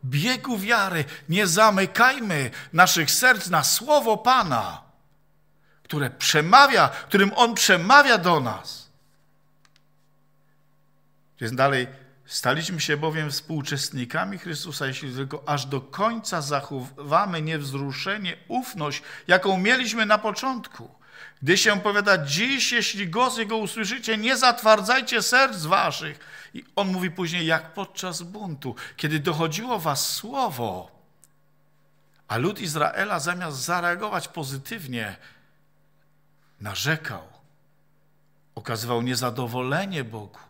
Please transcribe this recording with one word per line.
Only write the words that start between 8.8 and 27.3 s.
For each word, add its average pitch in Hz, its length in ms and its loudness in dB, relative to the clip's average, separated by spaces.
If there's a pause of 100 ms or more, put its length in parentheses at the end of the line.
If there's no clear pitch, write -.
Więc 113 140 -6
dalej: 131 320 2 (380)
"Staliśmy 160 560 -2
się 151 160 0
bowiem 156 340 -4
współuczestnikami 147 1040 -6
Chrystusa, 147 500 -8
jeśli 131 260 -8
tylko 135 360 -8
aż 139 160 -2
do 135 160 -6
końca 214 600 -4
zachowamy 143 1000 -2
niewzruszenie 156 960 -6 (100)
ufność, 180 540 -6 (260)
jaką 185 300 4
mieliśmy 226 480 2
na 214 120 4
początku. 214 800 -6 (440)
Gdy 160 160 4
się 202 220 4
powiada 202 380 2
dziś, 214 540 -2
jeśli 202 380 -2
głos 240 280 0
Jego 226 200 -2
usłyszycie, 220 600 -4
nie 240 200 0
zatwardzajcie 233 840 4
serc 247 440 2
waszych". 160 540 -2 (340)
I - 100 -14 (120)
On 202 120 0
mówi 185 240 -2
później: 175 340 -4